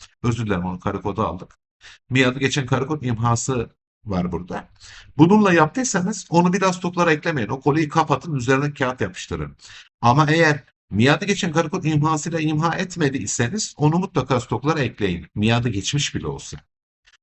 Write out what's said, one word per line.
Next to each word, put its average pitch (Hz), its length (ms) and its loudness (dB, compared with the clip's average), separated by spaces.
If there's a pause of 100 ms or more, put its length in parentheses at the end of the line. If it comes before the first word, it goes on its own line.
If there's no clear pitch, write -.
(240)
Özür 113 220 -2
dilerim, 92 200 -2
onu 90 140 -6
kare 95 220 -4
kodu 101 200 -4
aldık. 92 360 -6 (520)
Miadı 127 300 2
geçen 135 260 0
kare 131 200 0
kod 147 160 -4
imhası 117 680 -2 (360)
var 90 260 -4
burada. 87 360 -8 (500)
Bununla 190 360 6
yaptıysanız 180 760 0
onu 175 240 4
bir 196 80 0
daha 190 120 2
stoklara 175 380 0
eklemeyin. 147 380 -2
O 135 100 -6
koliyi 151 300 2
kapatın, 151 460 0
üzerine 135 380 0
kağıt 127 280 -2
yapıştırın. 80 540 -6 (460)
Ama 131 300 6
eğer 160 320 2 (260)
miadı 135 360 2
geçen 190 260 -2
kare 160 180 0
kod 185 140 -4
imhasıyla 156 560 0
imha 160 360 0
etmediyseniz 143 1040 -4
onu 156 220 2
mutlaka 135 400 -2
stoklara 151 400 -2
ekleyin. 90 560 -4
Miadı 117 340 2
geçmiş 104 460 -4
bile 80 120 -6
olsa. 71 300 -10 (640)